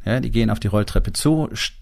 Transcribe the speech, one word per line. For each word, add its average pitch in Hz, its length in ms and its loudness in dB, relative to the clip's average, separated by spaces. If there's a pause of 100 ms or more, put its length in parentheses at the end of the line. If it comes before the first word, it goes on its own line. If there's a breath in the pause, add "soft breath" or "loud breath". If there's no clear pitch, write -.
Ja, 120 140 0
die 123 100 -4
gehen 117 200 2
auf 107 100 0
die - 80 -2
Rolltreppe 101 460 0
zu, 156 400 2
st-, - 280 -6